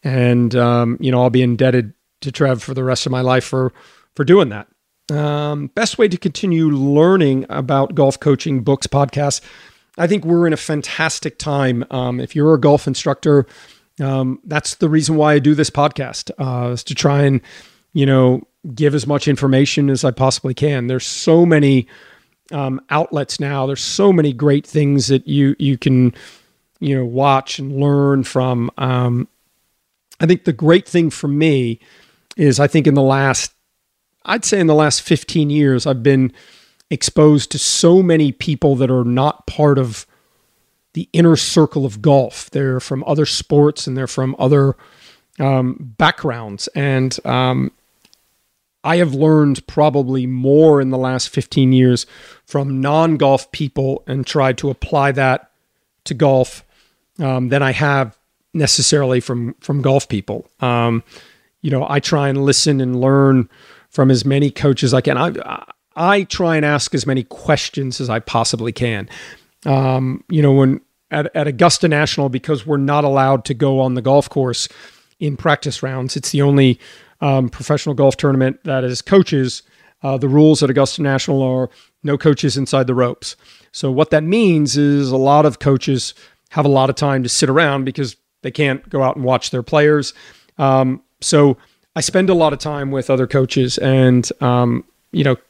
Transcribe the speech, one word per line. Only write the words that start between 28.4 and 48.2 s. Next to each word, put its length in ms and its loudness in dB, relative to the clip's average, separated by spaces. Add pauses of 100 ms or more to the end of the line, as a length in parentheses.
Um, 500 -2 (960)
I 40 0
think 200 2
the 80 0
great 340 2
thing 220 0
for 180 -8
me 520 0 (580)
is 220 2
I 80 2
think 200 2
in 60 4
the 80 4
last, 520 0 (720)
I'd 200 -4
say 140 0
in 80 2
the 60 4
last 280 2
fifteen 480 -2
years, 360 0
I've 160 -2
been 300 2 (580)
exposed 600 2
to 80 -6
so 420 4
many 300 2
people 460 -2
that 120 0
are 140 0
not 420 -2
part 320 2
of 300 -6 (840)
the 180 -10
inner 240 6
circle 500 0
of 160 -8
golf. 480 0
They're 300 -4
from 260 -8
other 200 0
sports 600 0
and 120 -6
they're 100 -6
from 320 -4
other, 380 2 (600)
um, 580 -2
backgrounds. 720 -4
And, 560 -2
um, 460 -2 (1120)